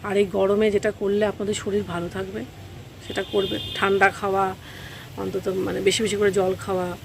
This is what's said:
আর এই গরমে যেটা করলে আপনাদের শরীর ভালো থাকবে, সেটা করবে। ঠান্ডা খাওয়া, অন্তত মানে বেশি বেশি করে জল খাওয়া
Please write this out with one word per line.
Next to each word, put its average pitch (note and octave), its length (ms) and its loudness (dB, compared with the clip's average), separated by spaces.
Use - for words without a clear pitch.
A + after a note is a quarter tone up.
আর G3+ 140 -2
এই G3+ 80 6
গরমে G3+ 380 4
যেটা G#3 160 2
করলে G3+ 400 2
আপনাদের G#3 220 -2
শরীর G3+ 300 0
ভালো E3+ 220 -4
থাকবে, F#3+ 260 -6
সেটা G3 160 -4
করবে। G3 260 0
ঠান্ডা G3 320 4
খাওয়া, G3 460 0
অন্তত F#3+ 300 -4
মানে F#3+ 400 -2
বেশি G3 180 2
বেশি G3+ 100 0
করে G3+ 160 4
জল F#3+ 220 4
খাওয়া F#3 220 0